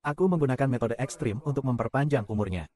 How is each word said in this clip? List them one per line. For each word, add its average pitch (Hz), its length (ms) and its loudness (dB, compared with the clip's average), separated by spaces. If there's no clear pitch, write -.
Aku 151 240 0
menggunakan 143 400 2
metode 120 320 0
ekstrim 113 480 -4
untuk 135 240 -2
memperpanjang 127 640 0
umurnya. 92 320 -2